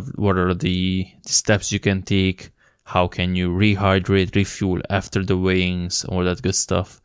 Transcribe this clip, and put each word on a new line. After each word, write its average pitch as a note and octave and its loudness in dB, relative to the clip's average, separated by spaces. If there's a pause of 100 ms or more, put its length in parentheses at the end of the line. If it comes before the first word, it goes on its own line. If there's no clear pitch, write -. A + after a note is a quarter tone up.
(160)
what G2 0
are F2+ 2
the F#2 0 (200)
steps - 0
you G2+ -2
can F#2+ 0
take, F#2+ -2 (340)
how F2+ 0
can F2+ -2
you F2+ 0
rehydrate, F#2+ 2
refuel F#2+ 0 (100)
after G2 -2
the F#2 0
weigh-ins, F#2 0
all F#2 -2
that F2+ -2
good F#2+ -2
stuff. - -2